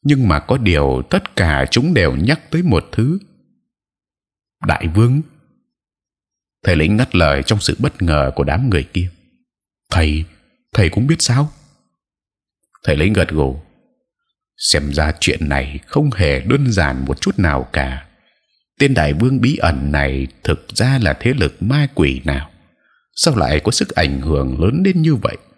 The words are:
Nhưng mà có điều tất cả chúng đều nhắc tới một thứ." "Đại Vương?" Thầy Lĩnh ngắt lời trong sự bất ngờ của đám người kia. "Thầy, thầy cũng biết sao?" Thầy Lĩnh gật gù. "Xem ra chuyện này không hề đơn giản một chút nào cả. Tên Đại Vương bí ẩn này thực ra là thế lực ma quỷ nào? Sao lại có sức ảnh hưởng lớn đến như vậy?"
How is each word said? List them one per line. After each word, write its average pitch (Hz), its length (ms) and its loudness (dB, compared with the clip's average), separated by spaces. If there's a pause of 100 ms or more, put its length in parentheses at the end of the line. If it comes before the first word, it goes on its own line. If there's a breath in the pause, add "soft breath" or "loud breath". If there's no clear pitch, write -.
Nhưng 139 260 2
mà 76 120 2
có - 180 -2
điều 71 520 2
tất - 260 -4
cả 76 360 2
chúng 151 220 0
đều 82 220 2
nhắc 113 360 -2
tới 170 120 -2
một 117 280 0
thứ." 151 280 -2 (1500)
"Đại 85 220 -2
Vương?" 120 340 2 (1400)
Thầy 90 120 2
Lĩnh 82 220 2
ngắt 127 180 -2
lời 71 280 2
trong 104 160 0
sự - 200 -2
bất - 220 -2
ngờ 76 340 2
của 71 80 0
đám 92 260 0
người 76 140 0 (100)
kia. 90 160 -2 (840)
"Thầy, 78 340 0 (480)
thầy 90 160 2
cũng 113 180 -2
biết 160 140 0
sao?" 139 300 0 (1300)
Thầy 78 120 0
Lĩnh 87 180 2
gật 92 160 2
gù. 71 300 -2 (1000)
"Xem 71 360 -2
ra 78 260 0
chuyện 76 300 -2
này 69 360 -4
không 147 260 0
hề 78 280 0
đơn 123 320 0
giản 67 340 0
một 65 160 -4
chút - 180 -2
nào 69 340 0
cả. 65 340 -4 (720)
Tên 139 140 4
Đại 76 200 2
Vương 123 280 2
bí - 160 0
ẩn 71 340 0
này 67 360 -2 (160)
thực - 260 -2
ra 131 320 0
là 80 180 2
thế 123 140 0
lực 87 300 -2
ma 139 320 0
quỷ 67 300 0
nào? 71 260 -4 (640)
Sao 151 200 0
lại 76 280 2
có 104 80 0
sức - 180 -2
ảnh 69 320 -2
hưởng 69 400 -2
lớn 131 220 2
đến 185 180 2
như 156 140 2
vậy?" - 220 -4 (200)